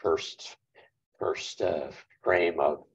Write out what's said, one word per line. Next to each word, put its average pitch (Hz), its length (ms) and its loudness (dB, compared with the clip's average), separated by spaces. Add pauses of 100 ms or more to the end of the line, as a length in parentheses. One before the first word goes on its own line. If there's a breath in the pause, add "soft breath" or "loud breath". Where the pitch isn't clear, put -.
first, - 560 -2 (640 soft breath)
first, - 420 -4
uh, 78 280 -2 (340)
frame 87 380 2
of 71 240 2 (100)